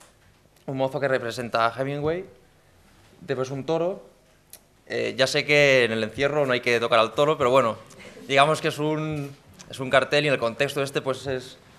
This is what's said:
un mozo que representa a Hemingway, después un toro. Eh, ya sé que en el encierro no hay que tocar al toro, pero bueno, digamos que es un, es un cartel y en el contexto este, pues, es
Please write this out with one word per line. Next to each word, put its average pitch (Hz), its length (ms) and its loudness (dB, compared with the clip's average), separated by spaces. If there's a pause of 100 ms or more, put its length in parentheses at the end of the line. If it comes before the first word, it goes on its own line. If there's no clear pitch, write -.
(680)
un 139 100 -6
mozo 135 240 -2
que 139 80 0
representa 117 580 -2
a 117 140 -2
Hemingway, 147 440 -4 (960)
después 131 300 -6
un 135 140 -8
toro. 170 380 -2 (840)
Eh, 113 320 -4
ya 131 80 2
sé 139 180 -2
que 139 400 4
en 110 80 2
el 113 120 -2
encierro 139 420 0
no 127 60 0
hay 123 80 0
que 120 180 2
tocar 117 220 2
al 110 120 2
toro, 147 240 2
pero 131 140 2
bueno, 120 260 4 (520)
digamos 143 320 4
que 160 80 -2
es 147 100 -6
un, 151 560 -4 (340)
es - 120 -12
un 127 100 -6
cartel 139 340 2
y 147 40 0
en 135 60 2
el 127 40 0
contexto 135 420 -2
este, 139 220 -4
pues, 131 240 -6
es 127 320 -8 (200)